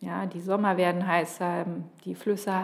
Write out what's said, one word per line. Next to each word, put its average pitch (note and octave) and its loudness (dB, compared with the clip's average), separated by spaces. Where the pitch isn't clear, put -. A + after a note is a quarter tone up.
Ja, F#3 -4
die F3+ -6
Sommer F#3+ 2
werden F3+ 2
heißer, F3 0
die F#3 -8
Flüsse G3+ -2